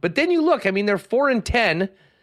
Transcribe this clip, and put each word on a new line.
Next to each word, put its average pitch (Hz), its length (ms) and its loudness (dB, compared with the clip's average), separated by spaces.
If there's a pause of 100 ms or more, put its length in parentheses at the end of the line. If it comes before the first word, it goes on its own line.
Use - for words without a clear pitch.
but 170 140 -4
then 330 160 0
you 339 100 2
look, 311 240 0
I 196 60 0
mean, 202 140 -2
they're 202 120 0
four 269 320 0
and 240 160 -2
ten, 190 420 0 (360)